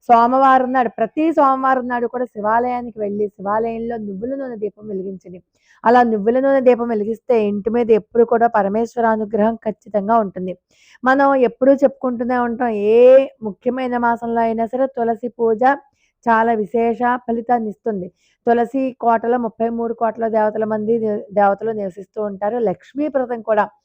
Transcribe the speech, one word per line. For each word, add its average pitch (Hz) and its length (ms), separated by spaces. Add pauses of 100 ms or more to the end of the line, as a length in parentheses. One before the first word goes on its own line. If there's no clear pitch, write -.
సోమవారం 254 720
నాడు, 247 160
ప్రతి 311 440
సోమవారం 262 540
నాడు 240 200
కూడా 247 180
శివాలయానికి 240 720
వెళ్ళి 208 280
శివాలయంలో 226 720
నువ్వుల 214 380
నూనె 262 200
దీపం 214 320
వెలిగించండి. 190 560 (420)
అలా 247 180
నువ్వుల 226 360
నూనె 269 220
దీపం 240 260
వెలిగిస్తే 220 600
ఇంటి 202 220
మీద 226 220
ఎప్పుడు 220 320
కూడా 233 240
పరమేశ్వర 220 580
అనుగ్రహం 220 500
ఖచ్చితంగా 214 640
ఉంటుంది. 185 400 (460)
మనం 277 320
ఎప్పుడూ 262 380
చెప్పుకుంటూనే 254 640
ఉంటాం, 240 300
ఏ 233 600 (140)
ముఖ్యమైన 247 560
మాసంలో 233 440
అయినా 226 240
సరే 254 200
తులసి 233 420
పూజ 226 320 (680)
చాలా 226 280
విశేష 226 440 (180)
ఫలితాన్ని 233 540
ఇస్తుంది. 196 420 (360)
తులసి 240 520
కోటలో 233 380
ముప్పై 226 320
మూడు 233 240
కోట్ల 226 340
దేవతల 214 360
మంది 220 360
దే-, 214 240 (100)
దేవతలు 202 380
నివసిస్తూ 202 520
ఉంటారు. 208 340
లక్ష్మీప్రదం 247 840
కూడా 208 280 (160)